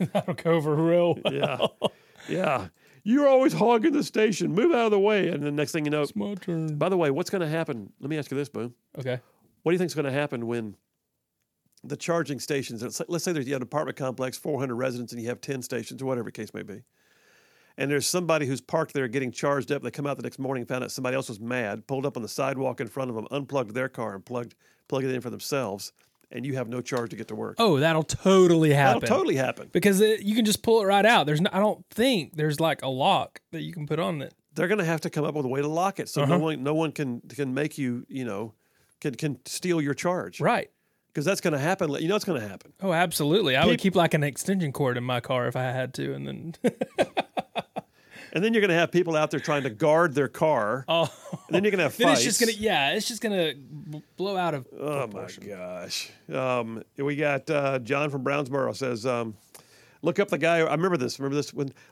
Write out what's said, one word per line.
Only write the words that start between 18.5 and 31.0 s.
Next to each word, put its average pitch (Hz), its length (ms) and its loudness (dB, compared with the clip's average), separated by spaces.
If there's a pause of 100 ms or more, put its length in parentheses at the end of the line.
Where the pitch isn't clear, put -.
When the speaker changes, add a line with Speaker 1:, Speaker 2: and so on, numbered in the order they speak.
Speaker 2:
parked - 340 -2
there 135 140 0
getting 123 240 -4
charged 143 400 -2
up. 139 100 -4
They 123 80 -6
come 143 160 -6
out 139 100 -4
the 127 60 -14
next 120 160 -10
morning, 131 280 -4
found 127 180 -4
out - 80 -10
somebody 127 240 -4
else 135 120 -4
was 107 120 -10
mad, 113 460 -6
pulled 135 200 -4
up 139 100 -4
on 127 60 -6
the 107 60 -8
sidewalk 131 520 -4
in 123 80 -4
front 127 220 -6
of 113 60 -6
them, 110 140 -8
unplugged 131 440 -4
their 127 140 -2
car 110 260 -8
and 95 100 -14
plugged, 120 300 -10 (340)
plugged 135 180 -2
it 131 80 0
in 123 60 -2
for 120 100 -6
themselves, 104 600 -4 (380)
and 120 160 -8
you 139 80 -4
have 123 140 -4
no 123 120 -6
charge 120 300 -4
to 113 60 -12
get 107 120 -10
to 110 60 -10
work. 110 240 -8
Speaker 1:
Oh, 196 200 4
that'll 160 240 4
totally 175 680 6
Speaker 2:
That'll 139 300 6
Speaker 1:
happen. 117 80 -2
Speaker 2:
totally 262 280 2
happen. 127 360 -4
Speaker 1:
Because 185 280 4
it, 214 220 4
you 202 120 0
can 233 100 2
just 208 180 0
pull 226 200 4
it 190 40 0
right 196 200 4